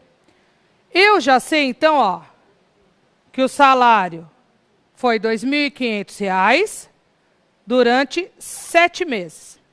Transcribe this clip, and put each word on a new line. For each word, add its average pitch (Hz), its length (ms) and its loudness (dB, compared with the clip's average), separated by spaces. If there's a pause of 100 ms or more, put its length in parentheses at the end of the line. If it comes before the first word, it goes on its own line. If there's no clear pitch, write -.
(960)
Eu 392 260 4
já 254 180 2
sei, 294 260 -2
então, 302 320 0
ó, 180 260 -2 (1080)
que 262 120 -4
o 262 60 0
salário 226 800 2 (640)
foi 233 240 -2
dois 220 260 -4
mil 285 220 -2
e 269 40 -4
quinhentos 220 480 -8
reais 208 720 -2 (800)
durante 254 720 0
sete - 640 -2
meses. 202 560 -12 (120)